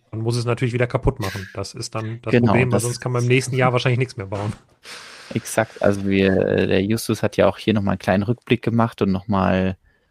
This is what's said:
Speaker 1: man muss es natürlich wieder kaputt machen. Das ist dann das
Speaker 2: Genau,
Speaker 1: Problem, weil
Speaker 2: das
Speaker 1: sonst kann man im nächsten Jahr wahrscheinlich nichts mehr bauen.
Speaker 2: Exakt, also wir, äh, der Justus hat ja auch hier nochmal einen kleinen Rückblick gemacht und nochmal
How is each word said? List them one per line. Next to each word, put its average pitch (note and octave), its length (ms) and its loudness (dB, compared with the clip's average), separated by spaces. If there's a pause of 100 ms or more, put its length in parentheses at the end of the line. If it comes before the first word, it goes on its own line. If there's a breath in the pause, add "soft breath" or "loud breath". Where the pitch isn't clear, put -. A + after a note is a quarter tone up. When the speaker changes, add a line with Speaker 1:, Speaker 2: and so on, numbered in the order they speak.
(100)
Speaker 1:
man A2 100 -8
muss A#2 160 -2
es A#2+ 80 -4
natürlich A#2+ 300 -2
wieder A#2+ 120 0
kaputt - 340 -2
machen. F#2+ 340 -8
Das - 180 -8
ist - 220 -6
dann A2 260 -8
das - 120 -8
Speaker 2:
Genau, A#2 200 6
Speaker 1:
Problem, B2 180 4
weil A#2+ 60 2
Speaker 2:
das G#2+ 60 0
Speaker 1:
sonst A#2+ 180 -6
kann B2+ 120 -6
man B2 100 0
im B2 60 0
nächsten B2+ 280 0
Jahr B2+ 160 2
wahrscheinlich B2 260 0
nichts B2+ 200 -4
mehr G2 80 -8
bauen. G2+ 260 -4 (800 loud breath)
Speaker 2:
Exakt, - 480 -4
also G2 240 2
wir, F#2+ 400 4
äh, G2 200 2
der G2 180 2
Justus A2 380 -2
hat - 160 -2
ja G2 100 6
auch F#2+ 80 -2
hier - 160 0
nochmal G2 200 0
einen F#2+ 60 -2
kleinen G2+ 240 2
Rückblick A#2+ 400 -2
gemacht A#2 380 0
und G2 100 2
nochmal F#2 680 0 (320)